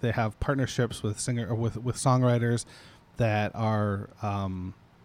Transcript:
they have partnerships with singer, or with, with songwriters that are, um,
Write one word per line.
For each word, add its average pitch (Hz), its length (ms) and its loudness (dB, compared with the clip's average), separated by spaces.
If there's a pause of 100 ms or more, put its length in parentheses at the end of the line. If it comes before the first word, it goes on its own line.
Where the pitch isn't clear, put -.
they 117 100 0
have 110 280 -2
partnerships 131 600 -2
with 104 180 -2
singer, 120 300 -4
or 117 60 0
with, 113 220 -2
with 120 180 -4
songwriters 120 720 4 (520)
that 107 380 2
are, 104 540 0 (120)
um, 95 540 -4 (300)